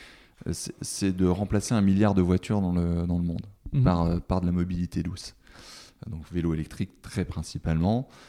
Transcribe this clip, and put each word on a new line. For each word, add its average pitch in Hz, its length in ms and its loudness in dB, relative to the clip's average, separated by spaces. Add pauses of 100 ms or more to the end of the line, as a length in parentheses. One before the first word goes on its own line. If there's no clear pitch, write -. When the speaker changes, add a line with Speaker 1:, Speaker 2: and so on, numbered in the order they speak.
(460)
Speaker 1:
euh, - 60 -4
c'est, - 280 -8
c'est - 320 -2
de 92 140 2
remplacer 101 480 0
un 110 60 4
milliard 101 340 4
de 95 80 4
voitures 92 380 2
dans 92 120 0
le, 85 340 0
dans 87 120 0
le 87 60 0
monde 85 220 -4 (260)
Speaker 2:
Mhm. 139 100 2
Speaker 1:
par, 87 200 4
euh, 85 180 2
par 92 200 -2
de 90 60 -2
la 87 60 2
mobilité 87 500 -2
douce. 85 320 -8 (720)
Donc 80 220 -10
vélo 82 220 0
électrique - 500 -6
très - 220 -4
principalement, 85 840 0 (200)